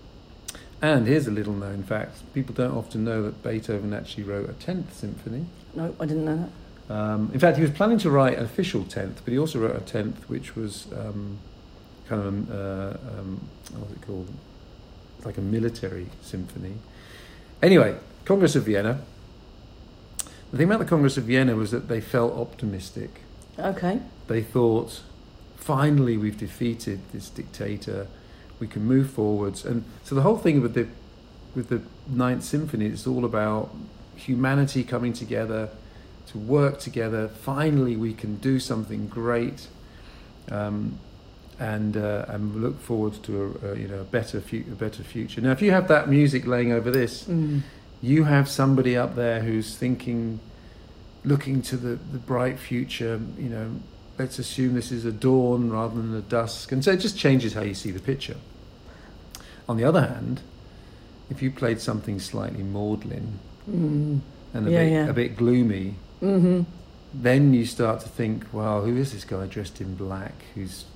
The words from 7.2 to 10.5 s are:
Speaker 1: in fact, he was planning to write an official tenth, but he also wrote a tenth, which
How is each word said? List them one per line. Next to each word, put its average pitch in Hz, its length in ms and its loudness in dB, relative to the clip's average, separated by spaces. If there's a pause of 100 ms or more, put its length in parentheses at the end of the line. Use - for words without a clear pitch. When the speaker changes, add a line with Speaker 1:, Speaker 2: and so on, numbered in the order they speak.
Speaker 1:
in 131 60 -2
fact, 160 180 6
he 143 40 2
was 147 100 6
planning 214 280 4
to 175 100 2
write 139 280 6
an 117 80 -2
official 113 400 -2
tenth, 95 400 -8
but 123 80 -4
he 127 40 2
also 151 220 0
wrote 113 160 0
a 110 60 -4
tenth, - 480 -4
which - 260 -8